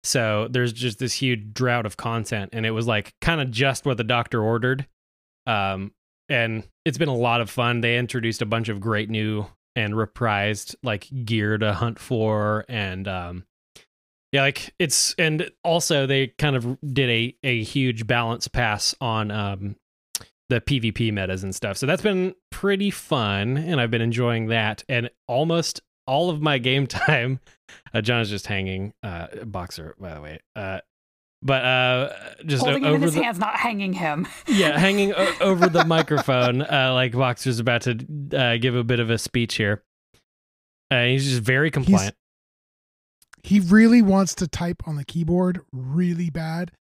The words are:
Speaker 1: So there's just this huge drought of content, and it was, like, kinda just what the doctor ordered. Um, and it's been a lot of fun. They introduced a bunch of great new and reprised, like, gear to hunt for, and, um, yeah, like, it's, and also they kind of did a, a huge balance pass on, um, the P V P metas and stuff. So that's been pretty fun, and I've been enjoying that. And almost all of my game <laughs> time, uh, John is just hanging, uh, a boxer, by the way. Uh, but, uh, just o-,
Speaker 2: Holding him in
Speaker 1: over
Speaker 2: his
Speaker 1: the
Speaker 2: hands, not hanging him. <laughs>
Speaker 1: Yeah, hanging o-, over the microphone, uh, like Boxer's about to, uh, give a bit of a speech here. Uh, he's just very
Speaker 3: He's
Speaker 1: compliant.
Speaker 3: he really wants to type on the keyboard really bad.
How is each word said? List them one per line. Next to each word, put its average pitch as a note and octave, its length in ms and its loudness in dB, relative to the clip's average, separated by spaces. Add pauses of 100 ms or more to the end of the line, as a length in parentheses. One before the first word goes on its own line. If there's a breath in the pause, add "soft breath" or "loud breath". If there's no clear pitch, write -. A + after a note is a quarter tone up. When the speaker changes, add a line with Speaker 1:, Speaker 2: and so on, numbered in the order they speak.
Speaker 1:
So A2 480 0
there's B2 220 0
just A#2 260 -6
this B2 160 -4
huge A2+ 380 -2
drought A#2+ 340 0
of G2 100 -8
content, A2+ 560 -4
and A2 120 -4
it A2+ 60 0
was, A2+ 160 -2
like, G#2+ 340 -2
kinda D#3+ 260 0
just B2+ 380 -2
what C3 120 0
the A#2 80 -4
doctor A#2 380 0
ordered. A#2+ 440 0 (600)
Um, G2 460 -2 (360)
and A2+ 380 0 (200)
it's B2+ 120 -2
been - 100 0
a C3 80 0
lot A#2+ 240 2
of A2 100 -4
fun. A#2+ 300 0
They A#2 180 2
introduced A2+ 420 -2
a A#2+ 60 -2
bunch A2+ 220 -2
of G#2 120 -4
great G#2+ 300 -2
new G#2+ 360 -2 (300)
and G#2+ 160 -2
reprised, G#2+ 920 -2
like, G#2+ 260 -4 (160)
gear G#2+ 340 0
to G#2+ 160 2
hunt A#2 240 -2
for, G#2+ 680 0
and, G2 400 -6
um, F2+ 360 -8 (880 soft breath)
yeah, C#3 100 2
like, - 360 -2
it's, - 400 0
and D#3 320 0 (140)
also D#3+ 420 2
they C3+ 220 2
kind C#3+ 280 0
of B2 240 -2
did C3+ 300 0
a, A#2 320 0
a B2 200 0
huge A2+ 440 -2
balance A#2+ 420 0
pass A2 540 -2
on, A2 280 0
um, G2+ 460 -4 (760 soft breath)
the A#2+ 100 2
P C#3+ 180 0
V A2+ 140 0
P A2+ 180 0
metas F#2+ 320 -2
and F#2+ 120 -6
stuff. G2+ 240 -6
So C#3 80 -4
that's F3+ 160 0
been F#3 320 0 (160)
pretty G3 400 0
fun, A2+ 680 -2
and D#3+ 240 -2
I've A#2 100 0
been A#2 120 0
enjoying A#2 460 0
that. A2 420 -2
And A#2+ 200 -2 (160)
almost D#3+ 540 0 (260)
all D3+ 220 0
of D3+ 140 -2
my D3 160 2
game C3 280 2
<laughs> - 0 -
time, C3 540 0 (540 soft breath)
uh, A2 80 0
John A#2+ 180 2
is A2 80 -2
just G2+ 180 -6
hanging, F#2+ 460 -4 (100)
uh, E2+ 260 -10 (120)
a A#2+ 60 -12
boxer, F2 520 -12
by F2 160 -12
the D2+ 60 -14
way. D#2 180 -14 (160)
Uh, F#2+ 260 -8 (600)
but, C3 240 0
uh, B2+ 480 2 (320)
just C#3 180 0
o-, - 40 2
Speaker 2:
Holding C#3 180 2
him - 60 4
in - 60 6
Speaker 1:
over - 100 2
Speaker 2:
his D3+ 80 2
Speaker 1:
the E3 80 0
Speaker 2:
hands, G#3 160 -2
not G#3+ 180 -2
hanging G3 380 -2
him. E3 320 -2 (100)
<laughs> - 100 -16
Speaker 1:
Yeah, F3 320 4
hanging G3 360 4
o-, F3+ 260 2
over F3+ 280 6
the E3 180 4
microphone, C3+ 760 2
uh, C3+ 340 2
like B2+ 180 2
Boxer's B2 460 0
about A#2+ 240 2
to, B2 240 -2 (300)
uh, A#2+ 220 2
give A#2+ 180 2
a A#2+ 80 0
bit A#2+ 160 2
of A2+ 80 0
a A#2 80 2
speech - 380 -2
here. G#2 280 0 (1080)
Uh, B2 140 2
he's C3+ 240 2
just B2+ 140 0
very C3 260 2
Speaker 3:
He's D3 60 -4
Speaker 1:
compliant. B2 420 4 (1300)
Speaker 3:
he G3+ 180 4
really A3+ 420 8
wants F#3+ 340 4
to F3+ 100 -2
type F3 400 -6
on D3+ 100 -6
the C#3+ 80 -6
keyboard F3+ 560 0 (120)
really E3 580 0
bad. E3 520 -6